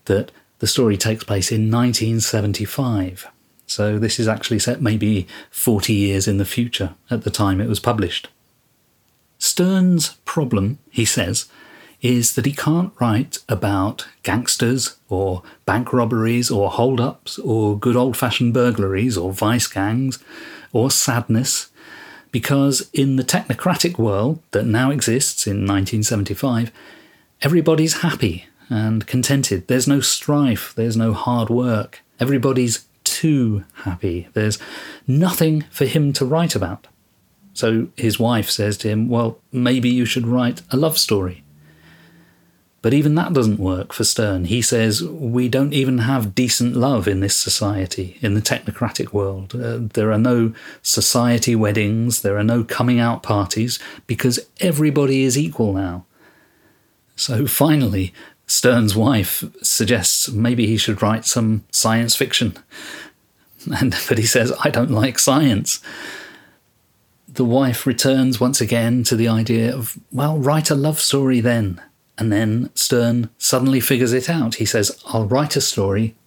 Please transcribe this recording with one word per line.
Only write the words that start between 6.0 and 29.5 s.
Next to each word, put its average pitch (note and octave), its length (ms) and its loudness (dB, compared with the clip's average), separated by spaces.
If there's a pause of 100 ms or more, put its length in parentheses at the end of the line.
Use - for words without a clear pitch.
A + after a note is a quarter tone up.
in G2 100 2
the G2 60 2
future A#2 520 -4 (140)
at A2+ 140 -4
the A2 80 -4
time G2 300 0
it A#2 80 -2
was G#2+ 100 -2
published. G#2+ 480 -2 (1120)
Stern's F#3 760 2 (100)
problem, A#2 520 0 (120)
he A#2 160 0
says, F#2+ 400 -2 (560)
is B2 320 2
that B2 140 0
he C#3 40 -2
can't E3+ 480 0
write A#2 380 0 (100)
about G2+ 600 -2 (160)
gangsters B2 720 -2 (120)
or F#2 360 -2 (240)
bank A2+ 260 -2
robberies A#2 560 2
or G2 220 0
hold-ups B2 640 -2
or G#2+ 400 0
good A#2+ 180 0
old-fashioned B2 600 0
burglaries A2 600 0
or F#2 160 -4
vice A2 360 0
gangs A#2 500 -2 (560)
or B2 160 2
sadness, A#2+ 800 -2 (640)
because C#3 600 0
in C3+ 260 2
the B2+ 60 0
technocratic F3 760 -2
world A2+ 400 0 (100)
that G#2+ 160 0
now A#2+ 240 2
exists C#3 560 0
in G2+ 180 -2
nineteen G2 380 0
seventy-five, A2+ 680 -2 (720)
everybody's D#3+ 580 2
happy A2 440 -2 (220)
and A2 380 0
contented. B2+ 640 0